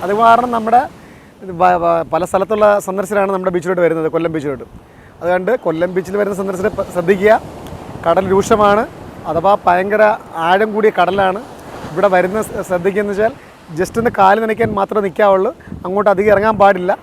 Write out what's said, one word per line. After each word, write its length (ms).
അത് 140
കാരണം 360
നമ്മുടെ 260
വ-, 220
വ-, 200
പല 180
സ്ഥലത്തുള്ള 360
സന്ദർശകരാണ് 480
നമ്മുടെ 200
ബീച്ചിലോട്ട് 300
വരുന്നത്, 300
കൊല്ലം 200
ബീച്ചിലോട്ട്. 320
അതുകൊണ്ട് 320
കൊല്ലം 280
ബീച്ചിൽ 260
വരുന്ന 200
സന്ദർശകരെ 380
പ-, 160
ശ്രദ്ധിക്കുക. 380
കടൽ 260
രൂക്ഷമാണ്, 500
അഥവാ 220
ഭയങ്കര 360
ആഴം 260
കൂടിയ 240
കടലാണ്. 420
ഇവിടെ 240
വരുന്ന 320
സ-, 200
ശ്രദ്ധിക്കുകയെന്ന് 460
വെച്ചാൽ 180
just 240
ഒന്ന് 160
കാല് 260
നനയ്ക്കാൻ 360
മാത്രമേ 260
നിൽക്കാവുള്ളൂ. 460
അങ്ങോട്ട് 280
അധികം 200
ഇറങ്ങാൻ 280
പാടില്ല. 300